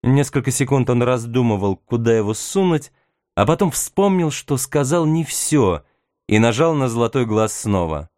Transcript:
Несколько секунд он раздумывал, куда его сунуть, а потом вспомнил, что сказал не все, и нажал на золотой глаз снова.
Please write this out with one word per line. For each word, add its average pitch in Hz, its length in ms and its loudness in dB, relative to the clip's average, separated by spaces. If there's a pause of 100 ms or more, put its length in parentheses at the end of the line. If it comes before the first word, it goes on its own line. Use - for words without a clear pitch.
Несколько 135 480 0
секунд 131 400 0
он 120 120 2
раздумывал, 117 720 0
куда 117 400 -2
его 107 180 0
сунуть, 175 580 -2 (420)
а 101 120 2
потом 165 240 0
вспомнил, 185 600 0
что - 260 -6
сказал 151 500 0
не 160 180 0
все, 104 600 0 (440)
и 104 100 4
нажал 117 360 2
на 135 140 0
золотой 117 380 0
глаз 107 280 0
снова. 85 640 -4